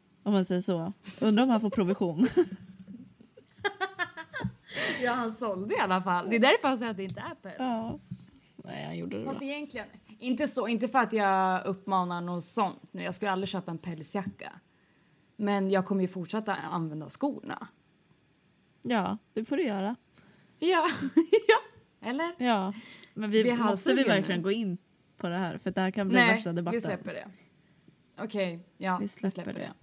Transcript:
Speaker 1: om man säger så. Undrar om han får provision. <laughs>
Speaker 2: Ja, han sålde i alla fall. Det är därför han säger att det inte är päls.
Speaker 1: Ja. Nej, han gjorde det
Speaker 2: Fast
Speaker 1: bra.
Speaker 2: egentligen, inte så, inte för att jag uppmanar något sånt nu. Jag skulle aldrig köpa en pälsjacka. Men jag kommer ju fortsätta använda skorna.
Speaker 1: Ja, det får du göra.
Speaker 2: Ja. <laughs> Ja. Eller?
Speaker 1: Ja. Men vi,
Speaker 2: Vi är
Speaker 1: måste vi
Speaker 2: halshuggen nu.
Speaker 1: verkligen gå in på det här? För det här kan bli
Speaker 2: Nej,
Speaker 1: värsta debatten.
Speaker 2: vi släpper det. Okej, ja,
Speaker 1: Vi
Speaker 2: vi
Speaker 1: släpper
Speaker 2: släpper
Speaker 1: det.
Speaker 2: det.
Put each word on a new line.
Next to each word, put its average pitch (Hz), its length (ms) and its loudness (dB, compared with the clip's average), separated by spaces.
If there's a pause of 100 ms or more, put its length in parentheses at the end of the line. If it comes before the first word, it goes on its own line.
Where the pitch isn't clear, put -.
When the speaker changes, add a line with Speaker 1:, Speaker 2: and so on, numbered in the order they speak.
(240)
Speaker 1:
om 208 100 2
man 190 120 4
säger 180 160 0
så. 175 320 -2 (280)
Undrar 214 220 6
om 262 60 4
han 226 120 4
får 220 80 0
provision. 190 640 2
<laughs> - 60 0 (2750)
Speaker 2:
Ja, 247 100 2
han 233 180 -2
sålde 214 440 -4
i 523 40 2
alla 185 220 2
fall. 180 280 0
Det 220 60 2
är 233 40 4
därför 294 280 6
han 262 100 2
säger 226 140 -4
att 190 60 -8
det 190 60 -6
inte 190 160 -4
är 294 160 -10
päls. 185 240 -14
Speaker 1:
Ja. 233 400 -4 (640)
Nej, - 220 -10
han - 120 -8
gjorde - 220 -8
det 226 60 -8
Speaker 2:
Fast - 140 -6
Speaker 1:
bra. 269 80 -8
Speaker 2:
egentligen, 285 400 -10 (320)
inte 254 280 0
så, 220 200 -2
inte 233 200 0
för 262 120 2
att 220 140 2
jag 190 520 2
uppmanar 185 560 -2
något 175 220 -4
sånt - 400 -2 (100)
nu. 175 100 -8
Jag 180 120 -4
skulle 202 160 -2
aldrig 190 180 0
köpa 180 220 -4
en 165 60 -6
pälsjacka. 180 760 -8 (840)
Men 202 340 2
jag 190 160 4
kommer 196 160 0
ju 185 60 2
fortsätta 190 480 -4
använda 156 540 -6
skorna. - 580 -6 (1120)
Speaker 1:
Ja, 208 360 0 (160)
det 226 120 -2
får 285 120 -2
du 381 60 2
göra. 208 320 -2 (640)
Speaker 2:
Ja. 339 300 4 (120)
<laughs> 269 140 -4 (320)
Ja. 440 100 8 (520)
Eller? 311 280 -2
Speaker 1:
Ja. 208 360 2 (400)
Men 208 180 -4
vi, 220 120 6
Speaker 2:
Vi 240 60 4
är 240 80 2
Speaker 1:
måste 240 60 2
vi 214 60 4
Speaker 2:
halshuggen 247 380 4
nu. 196 140 6
Speaker 1:
verkligen 175 200 0
gå 185 100 0
in 202 260 -2 (400)
på - 120 -4
det 170 80 -2
här? 170 200 -2
För - 140 -4
det 190 100 0
här 190 100 2
kan 196 180 -2
bli 247 80 6
Speaker 2:
Nej, 233 180 8
Speaker 1:
värsta 214 180 -2
debatten. 175 280 -2
Speaker 2:
vi - 60 -8
släpper 180 260 -6
det. - 140 -12 (960)
Okej, 190 360 -2 (180)
ja, 185 200 0
Speaker 1:
Vi 196 60 -4
Speaker 2:
vi 202 40 -2
Speaker 1:
släpper 196 220 -4
Speaker 2:
släpper 180 240 -6
Speaker 1:
det. - 60 -10
Speaker 2:
det. - 240 -10